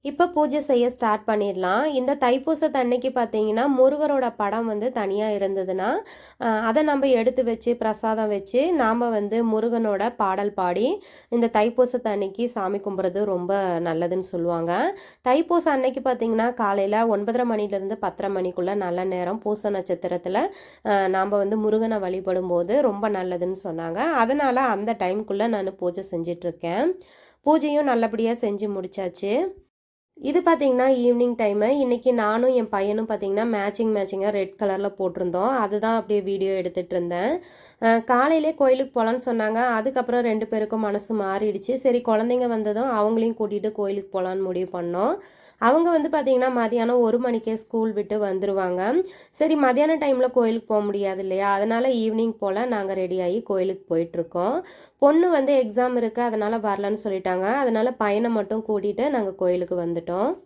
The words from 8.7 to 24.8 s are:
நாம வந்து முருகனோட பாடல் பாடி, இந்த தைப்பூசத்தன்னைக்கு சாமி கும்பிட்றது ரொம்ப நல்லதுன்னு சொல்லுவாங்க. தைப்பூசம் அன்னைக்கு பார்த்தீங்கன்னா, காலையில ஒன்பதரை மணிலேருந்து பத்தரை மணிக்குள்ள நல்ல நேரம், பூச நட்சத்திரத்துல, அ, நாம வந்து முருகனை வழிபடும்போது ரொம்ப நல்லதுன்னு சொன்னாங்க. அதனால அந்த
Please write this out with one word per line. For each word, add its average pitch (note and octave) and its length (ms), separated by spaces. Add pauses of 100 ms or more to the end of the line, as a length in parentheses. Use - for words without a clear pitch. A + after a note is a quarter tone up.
நாம A#3+ 360
வந்து G#3 380
முருகனோட A3 560 (140)
பாடல் G3+ 360
பாடி, F#3 340 (460)
இந்த A#3 200
தைப்பூசத்தன்னைக்கு A3+ 920
சாமி G3+ 340
கும்பிட்றது F#3+ 440
ரொம்ப F#3 280 (280)
நல்லதுன்னு F3 480
சொல்லுவாங்க. E3+ 440 (520)
தைப்பூசம் D#4+ 480
அன்னைக்கு C4 300
பார்த்தீங்கன்னா, A#3 520
காலையில G3+ 520
ஒன்பதரை A3+ 400
மணிலேருந்து G3+ 520
பத்தரை G3 340
மணிக்குள்ள F#3 440
நல்ல F3+ 280
நேரம், F#3 360
பூச G#3 300
நட்சத்திரத்துல, F3+ 680 (500)
அ, G3 220
நாம F#3+ 280
வந்து G3+ 220
முருகனை A3 400
வழிபடும்போது F#3 840
ரொம்ப G#3+ 280
நல்லதுன்னு F#3 520
சொன்னாங்க. E3 260 (280)
அதனால B3+ 520
அந்த G#3+ 300